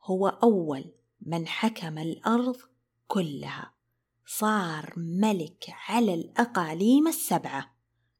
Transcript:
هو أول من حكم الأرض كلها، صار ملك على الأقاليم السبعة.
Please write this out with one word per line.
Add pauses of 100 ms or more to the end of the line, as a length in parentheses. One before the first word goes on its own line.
هو
أول (360)
من
حكم
الأرض (500)
كلها، (520)
صار
ملك (220)
على
الأقاليم
السبعة. (440)